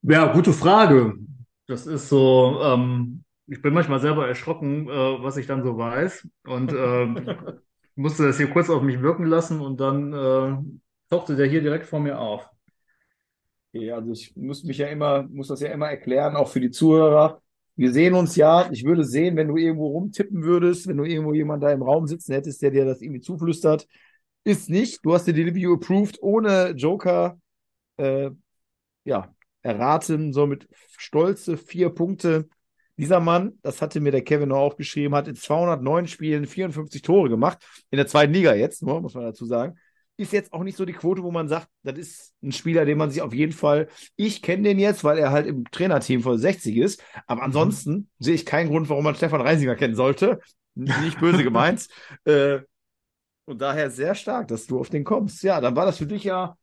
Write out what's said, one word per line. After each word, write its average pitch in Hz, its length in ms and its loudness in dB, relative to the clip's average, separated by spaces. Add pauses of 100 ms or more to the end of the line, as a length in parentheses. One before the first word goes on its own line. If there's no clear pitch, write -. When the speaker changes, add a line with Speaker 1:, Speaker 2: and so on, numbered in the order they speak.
Speaker 1:
Ja, 151 300 6
gute 160 200 4
Frage. 156 600 6 (520)
Das 123 200 -10
ist 151 220 -8
so, 131 540 6
ähm, 123 640 0 (220)
ich 139 140 -14
bin 147 140 0
manchmal 147 260 2
selber 147 260 0
erschrocken, 147 640 -6
äh, 131 340 -2
was 135 140 -6
ich 131 100 -8
dann 135 160 -4
so 123 140 -4
weiß. 127 520 -6 (160)
Und, 127 280 -6
ähm, 123 880 -4 (160)
Speaker 2:
<laughs> - 180 -20
Speaker 1:
musste 151 320 -2
das 135 120 2
hier 143 100 0
kurz 170 220 2
auf 147 120 2
mich 127 200 -2
wirken 165 240 0
lassen 165 340 0
und 135 200 -8
dann, 143 340 -2
äh, 131 420 0 (540)
tauchte 170 260 -2
der 139 100 4
hier 151 140 2
direkt 151 240 -4
vor 156 160 -6
mir 143 180 -4
auf. 107 300 -8 (1300)
Speaker 2:
Okay, 113 160 -10
also 117 220 -8
ich - 240 -16
muss 135 280 -10
mich 139 120 -8
ja 143 120 -4
immer, 147 340 0
muss 135 260 -12
das 135 120 -8
ja 147 120 -6
immer 151 160 -6
erklären, 143 480 -2
auch 143 120 2
für - 120 -2
die 123 100 0
Zuhörer. 156 720 6 (340)
Wir 127 160 2
sehen 165 220 4
uns 175 240 2
ja. 170 340 6
Ich 120 140 -8
würde 165 180 4
sehen, 151 340 0
wenn 156 120 0
du 151 80 0
irgendwo 160 300 0
rumtippen 190 560 -4
würdest, 175 460 2
wenn 147 100 -4
du 147 60 -2
irgendwo 156 280 -2
jemanden 147 320 -2
da 147 80 4
im 135 80 0
Raum 147 260 2
sitzen 151 280 -6
hättest, 143 260 -6
der 139 100 2
dir 135 140 2
das 131 160 -2
irgendwie 123 220 -12
zuflüstert. 160 680 -2 (560)
Ist - 240 0
nicht. 196 380 -2
Du 160 80 2
hast 175 100 2
den 165 120 0
Deliveroo 175 400 0
Approved 196 440 0
ohne 196 520 2
Joker, 175 680 -2 (560)
äh, 139 340 -2 (720)
ja, 104 300 -6 (280)
erraten. 147 720 -2
Somit 143 340 -2 (300)
stolze 175 580 -2
vier 175 320 -4
Punkte. 165 640 -2 (480)
Dieser 170 220 2
Mann, 170 420 0
das - 180 -8
hatte 151 200 -4
mir 143 120 2
der 135 100 2
Kevin 147 280 0
noch 135 80 2
aufgeschrieben, 143 560 -2
hat 143 140 0
in 127 60 -10
zweihundertneun 160 720 -2
Spielen 151 400 -4
vierundfünfzig 156 560 -8
Tore 175 260 4
gemacht, 120 300 0 (320)
in 135 60 -4
der 139 100 2
zweiten 147 260 4
Liga 170 220 6
jetzt, 110 280 -2
nur, 156 180 -2
muss 143 140 -10
man 123 100 -10
dazu 113 220 -10
sagen. 123 320 -4 (400)
Ist 202 160 -8
jetzt 202 180 -2
auch 165 100 -8
nicht 190 140 -10
so 190 80 -4
die 175 80 -10
Quote, 185 300 -4
wo 175 80 -8
man 165 180 -4
sagt, 156 200 -4 (140)
das 135 140 -10
ist - 460 -20
ein 139 100 -8
Spieler, 165 320 0
den 151 140 0
man 151 120 -2
sich 147 120 -6
auf 120 100 -8
jeden 156 200 -2
Fall, 151 360 0 (260)
ich 208 280 -4
kenn 185 200 -2
den 202 160 2
jetzt, 202 260 0
weil 151 120 4
er 143 160 2
halt 147 140 2
im 127 240 -6
Trainerteam 135 500 0
von 123 180 0
sechzig 135 380 -2
ist, 180 260 0 (240)
aber 120 140 -4
Speaker 1:
Mhm. 131 60 -4
Speaker 2:
ansonsten 156 720 -2
sehe 143 160 0
ich 160 100 -4
keinen 165 240 0
Grund, 151 220 -2
warum 147 140 0
man 151 100 2
Stefan 156 260 0
Reisinger 135 340 2
kennen 117 200 -2
sollte. 139 460 2 (360)
N-, 131 160 -4 (100)
nicht 165 160 -4
böse 170 240 4
Speaker 1:
<laughs> - 0 -
Speaker 2:
gemeint. 127 460 0 (360)
Äh, 139 360 2 (880)
und 131 160 -12
daher 139 280 -2
sehr 139 240 -4
stark, 214 340 -8
dass 113 180 -8
du 127 120 -6
auf 127 120 -8
den 147 120 -4
kommst. 214 400 -4
Ja, 180 200 0
dann 123 140 0
war 175 100 2
das 190 100 0
für 151 100 -8
dich 202 180 -10
ja 185 380 -4